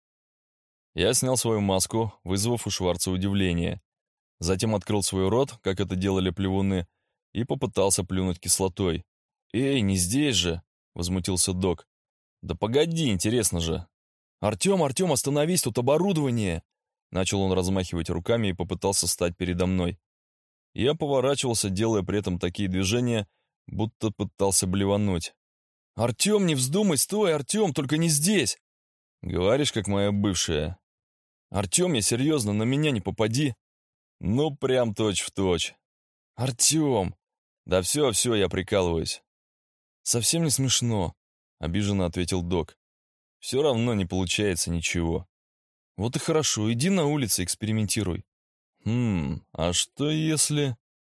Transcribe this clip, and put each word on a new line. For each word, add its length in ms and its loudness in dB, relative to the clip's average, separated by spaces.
Я 200 2
снял 240 2
свою 240 0
маску, 520 0
вызвав 440 0
у 20 -6
Шварца 420 -2
удивление. 720 0
Затем 360 0
открыл 280 -2
свой 260 0
рот, 320 0
как 180 -4
это 160 -2
делали 360 0
плевуны, 560 0
и 140 -4
попытался 580 0
плюнуть 360 -2
кислотой. 680 0
«Эй, 280 0
не 140 2
здесь 400 2
же!» 260 0
возмутился 600 -2
док. 340 -2
«Да 140 -6
погоди, 540 0
интересно 520 0
же!» 260 -4
«Артём, 420 2
Артём, 300 0
остановись, 480 2
тут 160 0
оборудование!» 840 2
Начал 300 0
он 120 2
размахивать 560 0
руками 380 0
и 60 0
попытался 520 -2
встать 320 0
передо 280 0
мной. 340 0
Я 220 0
поворачивался, 760 0
делая 340 0
при 160 0
этом 200 -4
такие 300 -2
движения, 580 0
будто 440 -4
пытался 560 0
блевануть. 680 0
«Артём, 500 0
не 100 2
вздумай, 420 0
стой, 380 2
Артём, 380 0
только 240 0
не 120 2
здесь!» 480 2
«Говоришь, 500 2
как 160 -4
моя 240 2
бывшая». 680 -2
«Артём, 440 0
я 80 0
серьёзно, 520 0
на 100 0
меня 280 0
не 100 -2
попади». 540 -2
«Ну, 360 -2
прям 380 0
точь-в-точь». 840 0
«Артём!» 800 0
«Да 160 2
всё, 300 2
всё, 240 2
я 140 2
прикалываюсь». 720 -2
«Совсем 400 0
не 60 2
смешно», 640 0
обиженно 460 0
ответил 360 -2
док. 360 -4
«Всё 220 -2
равно 320 2
не 120 0
получается 640 -2
ничего». 560 -2
«Вот 180 -4
и 40 -2
хорошо, 520 0
иди 180 0
на 160 2
улице, 380 0
экспериментируй». 840 -2
«Хм, 640 -2
а 220 -2
что 360 -2
если?» 680 0